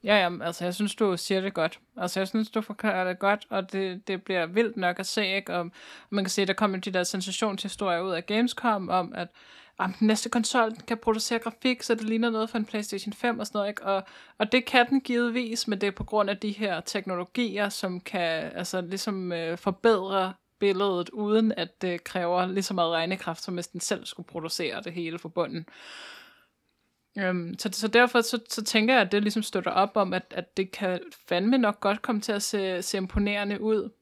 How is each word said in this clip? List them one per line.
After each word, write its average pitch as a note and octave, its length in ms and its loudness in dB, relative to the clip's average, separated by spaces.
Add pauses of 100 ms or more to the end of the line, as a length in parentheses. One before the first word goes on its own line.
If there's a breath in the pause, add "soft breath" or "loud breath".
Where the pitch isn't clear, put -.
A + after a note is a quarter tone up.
Ja, G#3 140 6
ja, F3 280 2
altså, E3+ 180 -4
jeg F3+ 120 0
synes, G3+ 200 -2
du F#3+ 220 2
siger F#3+ 240 0
det G3 120 -4
godt. D#3+ 260 -2 (180)
Altså, F3+ 220 -2
jeg F#3+ 80 0
synes, A3 220 0
du A3 120 -2
forklarer G3 460 0
det F3+ 120 -4
godt, G3+ 300 2
og F#3+ 220 -4
det, F#3+ 360 -4
det F#3+ 160 -4
bliver F3+ 220 0
vildt A3+ 320 0
nok F3+ 220 0
at F#3+ 60 -4
se, G#3 220 0
ikke? F#3+ 280 -2
Og F3 160 -2 (380 loud breath)
man G3+ 140 0
kan F#3+ 60 -2
se, G3+ 160 2
der F#3+ 80 0
kommer F#3+ 240 0
de F#3+ 140 -6
der F#3 120 2
sensationshistorier F#3+ 960 -2
ud F#3+ 100 -2
af E3+ 140 -2
Gamescom A3 640 0
om, F3+ 260 0
at, F3 120 -6 (520 loud breath)
"Jamen, F#3+ 200 -2
den G#3+ 80 6
næste G#3+ 220 2
konsol, A3+ 400 2
den A3 180 -10
kan A3+ 100 -2
producere A3+ 420 0
grafik, B3 440 -2
så A3+ 120 2
det A3+ 80 -6
ligner A3+ 260 2
noget A3 200 -2
fra A#3 100 -2
en G#3+ 60 0
PlayStation G#3 480 -6
fem A#3+ 260 0
og G#3+ 80 -6
sådan G#3+ 120 -4
noget," G3+ 100 0
ikke? G#3 140 -8
Og, G3 200 0 (340 loud breath)
og G#3+ 140 0
det B3 140 4
kan B3 240 6
den C4+ 120 4
givetvis, A#3+ 680 0
men G3+ 140 0
det G#3 60 2
er G3 40 2
på - 120 -8
grund G#3 260 2
af G3+ 80 -2
de G#3+ 140 -4
her G3+ 280 -2
teknologier, G3 880 -2
som F#3 300 -4
kan, E3 560 -2
altså, F3+ 260 -4
ligesom, F#3+ 500 -4
øh, E3+ 260 -4
forbedre F#3+ 760 2 (260)
billedet, F#3+ 500 2
uden G#3+ 480 2
at F3 240 -6
det F3 220 -2
kræver F3+ 420 0
lige F#3+ 180 -2
så G3+ 100 -4
meget E3+ 180 2
regnekraft, E3+ 520 -2
som F#3+ 100 -6
hvis F3 140 -4
den F3 140 -10
selv - 240 -2
skulle - 220 -14
producere D#3+ 540 -6
det E3+ 120 -10
hele E3+ 260 -6
fra E3 100 -12
bunden. E3 360 -4 (1500 loud breath)
Øhm, F#3 420 -2
så, G#3+ 120 -4
så A3 160 -2
derfor A#3+ 340 6
så, A#3 180 -2 (100)
så A3 140 -4
tænker A3 300 4
jeg, B3 80 8
at F#3 100 2
det G#3 120 4
ligesom G#3 200 0
støtter - 280 -2
op G3 240 4
om, F#3+ 180 2
at, F#3 220 -6
at - 220 -6
det F#3+ 140 -2
kan F#3 280 -2 (280)
fandme G3+ 300 4
nok G#3 220 2
godt G3+ 220 0
komme G#3+ 200 0
til A3+ 100 -4
at G#3 120 0
se, F#3+ 380 -2
se - 160 -4
imponerende G3+ 640 0
ud A3 280 2 (120)